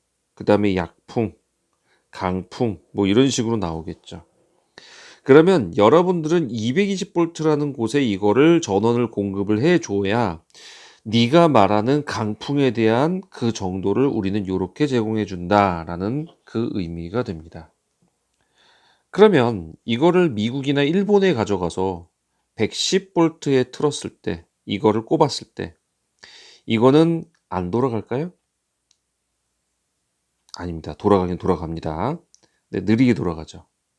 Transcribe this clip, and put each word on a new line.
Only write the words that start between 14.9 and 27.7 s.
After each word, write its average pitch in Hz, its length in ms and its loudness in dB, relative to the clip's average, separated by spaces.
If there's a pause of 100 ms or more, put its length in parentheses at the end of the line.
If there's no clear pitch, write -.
그 113 280 -6
의미가 85 520 -6
됩니다. 82 500 -14 (1400)
그러면 120 640 4 (100)
이거를 165 460 2
미국이나 131 520 -2
일본에 196 520 2
가져가서 92 720 -4 (460)
백십 185 580 -4
볼트에 151 520 0
틀었을 - 440 -6 (140)
때, 85 240 -8 (180)
이거를 104 400 0
꼽았을 151 500 -2
때 90 200 -10 (880)
이거는 151 600 2 (260)
안 90 200 -4